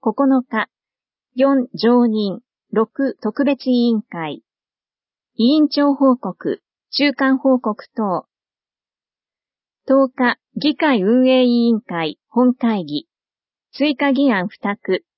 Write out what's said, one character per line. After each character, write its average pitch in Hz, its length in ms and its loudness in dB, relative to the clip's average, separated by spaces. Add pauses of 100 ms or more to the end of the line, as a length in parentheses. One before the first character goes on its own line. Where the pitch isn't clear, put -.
九 233 220 -2
日、 254 420 -2 (680)
四 269 400 2
常 240 320 2
任、 214 340 -4 (300)
六 226 500 -2
特 220 220 -4
別 262 260 -2
委 240 200 2
員 220 120 0
会。 156 420 -12 (920)
委 254 220 2
員 302 120 2
長 285 240 0
報 269 240 2
告、 175 420 -8 (300)
中 277 240 0
間 269 240 0
報 262 220 0
告 214 160 -4 (180)
等。 190 320 -4 (1600)
十 269 220 2
日、 247 320 -4 (160)
議 285 200 -2
会 262 280 0
運 254 260 2
営 254 140 4
委 240 240 2
員 226 140 0
会、 165 360 -8 (120)
本 247 260 2
会 220 280 -2
議。 147 240 -10 (640)
追 285 240 -2
加 285 160 0
議 269 200 2
案 190 160 -2
二 202 280 -8
区。 - 300 -4 (120)